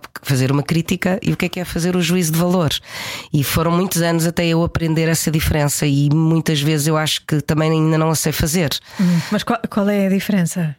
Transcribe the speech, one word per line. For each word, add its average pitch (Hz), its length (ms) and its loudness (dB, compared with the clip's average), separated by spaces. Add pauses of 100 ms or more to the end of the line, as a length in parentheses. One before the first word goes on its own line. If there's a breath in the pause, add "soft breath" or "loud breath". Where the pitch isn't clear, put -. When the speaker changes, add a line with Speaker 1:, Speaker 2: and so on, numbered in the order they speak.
(220)
Speaker 1:
fazer 131 300 0
uma 143 120 2
crítica 180 600 -2
e 156 100 0
o - 20 -2
que 180 100 -2
é 175 40 -4
que 180 100 -8
é 175 60 -6
fazer 180 300 -2
o 180 60 0
juízo 170 300 0
de 165 60 0
valor? 180 320 2 (640 loud breath)
E 147 100 2
foram 165 280 0
muitos 175 320 0
anos 170 240 0
até 170 180 -2
eu 165 180 2
aprender 160 460 0
essa 165 220 0
diferença 151 560 0
e 143 260 4
muitas 160 480 2
vezes 147 260 0
eu 156 80 2
acho 156 300 -2
que 147 160 0
também 156 300 0
ainda 160 260 2
não 160 140 2
a 156 40 0
sei 156 160 -2
fazer. 156 380 0 (300 loud breath)
Speaker 2:
Uhum. 175 220 4 (100)
Mas 208 120 0
qual, 233 160 -2 (100)
qual 202 200 0
é 202 160 2
a 190 40 2
diferença? 180 680 0